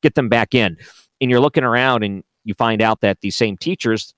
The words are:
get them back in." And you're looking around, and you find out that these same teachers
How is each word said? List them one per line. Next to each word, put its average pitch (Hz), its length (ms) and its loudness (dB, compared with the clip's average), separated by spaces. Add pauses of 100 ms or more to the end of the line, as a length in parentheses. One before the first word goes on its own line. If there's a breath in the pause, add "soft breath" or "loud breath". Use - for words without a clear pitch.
get 151 140 0
them 127 120 -2
back 113 240 0
in." 104 240 0 (440 loud breath)
And 127 100 -2
you're 123 80 4
looking 143 240 2
around, 123 400 2
and 98 220 -6 (180)
you 107 120 -8
find 113 280 0
out 110 200 0
that 101 180 0
these 98 160 -6
same 104 200 -2
teachers 117 600 -4